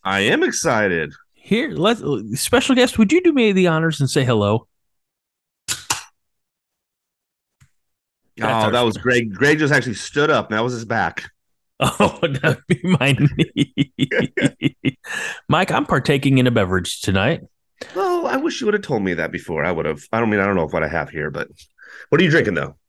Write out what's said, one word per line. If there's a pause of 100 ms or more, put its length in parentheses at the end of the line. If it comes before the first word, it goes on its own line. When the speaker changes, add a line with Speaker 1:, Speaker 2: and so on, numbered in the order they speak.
Speaker 1:
I
am
excited. (220)
Speaker 2:
Here,
let, (360)
special
guest,
would
you
do
me
the
honors
and
say
hello? (1000)
Speaker 1:
Oh, (2500)
Speaker 2:
That's
our
Speaker 1:
that
was
Greg.
Greg
just
actually
stood
up,
and
that
was
his
back.
Speaker 2:
<laughs> (460)
Oh,
that'd
be
my (320)
knee.
<laughs> (520)
Mike,
I'm
partaking
in
a
beverage
tonight. (520)
Speaker 1:
Well,
I
wish
you
would
have
told
me
that
before.
I
would
have. (100)
I
don't
mean,
I
don't
know
what
I
have
here,
but (600)
what
are
you
drinking,
though? (120)